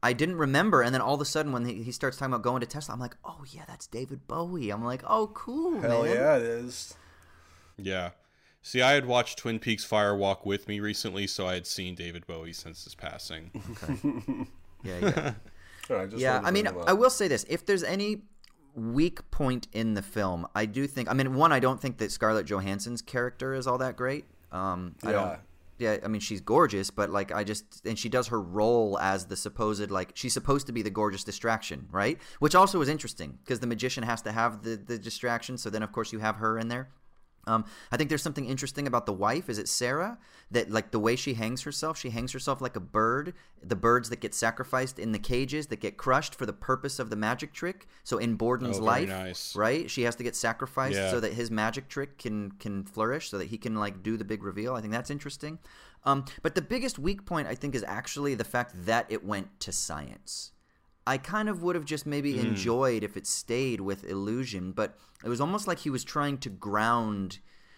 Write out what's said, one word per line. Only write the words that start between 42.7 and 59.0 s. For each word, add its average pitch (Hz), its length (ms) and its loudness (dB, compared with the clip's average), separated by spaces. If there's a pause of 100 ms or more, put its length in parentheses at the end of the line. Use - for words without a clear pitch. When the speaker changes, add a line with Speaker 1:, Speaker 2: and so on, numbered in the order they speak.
Speaker 1:
a 107 60 -4
bird. 117 540 2 (280)
The 98 140 0
birds 117 320 6
that 120 120 -6
get 107 140 -6
sacrificed 127 640 0
in 110 140 -2
the 107 60 0
cages 135 480 0
that 110 140 -6
get 101 180 -4
crushed 135 360 2
for 127 120 -4
the 104 80 -2
purpose 135 440 -2
of 117 120 -4
the 107 60 -4
magic 110 360 -2
trick. - 340 -8 (160)
So - 140 -2
in 113 200 0
Borden's 117 420 2
Speaker 3:
Oh, - 20 -2
very 113 260 4
Speaker 1:
life, - 40 -2
Speaker 3:
nice. 92 440 -6
Speaker 1:
right? 117 360 2
She 120 140 0
has 120 120 0
to 123 60 -10
get 117 120 -4
sacrificed 131 640 -2
Speaker 3:
Yeah. 95 140 2
Speaker 1:
so 117 100 2
that 110 140 -2
his 117 160 -2
magic 113 400 0
trick 135 260 -6
can, 104 360 -4
can 101 300 -6
flourish, 113 460 -2
so 101 80 -6
that 92 120 -4
he 110 100 -6
can, 113 160 -4
like, 101 280 -2
do 110 140 0
the 107 80 -4
big 101 180 -4
reveal. 104 320 -4
I 117 60 -4
think 107 140 -4
that's 117 160 -4
interesting. 147 480 -8 (460)
Um, 139 200 4 (160)
but 160 140 0
the 175 80 2
biggest 247 360 -2
weak 196 280 -2
point, 156 200 -2
I 98 80 -4
think, 139 200 -4
is 117 120 -2
actually 135 480 -2
the 113 100 0
fact 120 280 -2 (140)
that 113 240 4